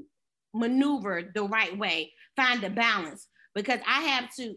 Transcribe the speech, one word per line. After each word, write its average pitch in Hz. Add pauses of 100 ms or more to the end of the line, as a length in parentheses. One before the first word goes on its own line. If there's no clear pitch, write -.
(540)
maneuver 226
the 208
right 202
way, 170 (240)
find 247
the 196
balance. 208 (260)
Because 226
I 269
have 262
to, 226